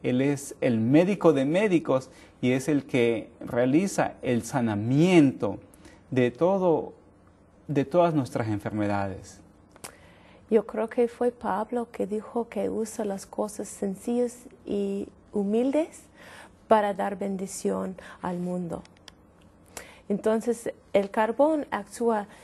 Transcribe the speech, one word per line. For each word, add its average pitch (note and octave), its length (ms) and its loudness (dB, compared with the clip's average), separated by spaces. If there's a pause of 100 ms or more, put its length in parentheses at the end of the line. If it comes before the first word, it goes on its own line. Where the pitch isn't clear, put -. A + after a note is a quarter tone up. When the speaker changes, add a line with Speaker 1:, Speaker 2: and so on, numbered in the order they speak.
Speaker 1:
Él B2+ 180 0
es C#3 380 -2
el A#2+ 200 2
médico D#3+ 540 4
de C3+ 120 2
médicos D#3+ 640 2 (320)
y B2+ 100 2
es C3 160 0
el C#3+ 180 0
que A#2 440 0 (100)
realiza C3+ 840 0
el A#2+ 220 -2
sanamiento B2+ 1160 2 (500)
de B2 220 2
todo, F3 640 2 (720)
de C#3 180 0
todas F3 280 4
nuestras B2 340 -2
enfermedades. G2+ 920 -4 (1120)
Speaker 2:
Yo G#3+ 160 2
creo A3 240 -6
que A#3+ 180 0
fue B3 240 -2
Pablo A3+ 600 -6
que G3+ 160 -6
dijo G#3+ 420 -6
que G3 200 -4
usa G#3+ 360 -6
las G3 200 -6
cosas G#3 420 -6
sencillas A#3+ 720 -4 (280)
y G3+ 420 -4 (240)
humildes A#3+ 720 0 (640)
para G#3 260 4
dar G3+ 240 -4
bendición F#3+ 800 -6 (260)
al F3+ 180 -4
mundo. F3+ 420 -6 (1300)
Entonces, A3 640 -2 (180)
el G3 200 0
carbón C#4 580 2
actúa G#3 580 -2 (160)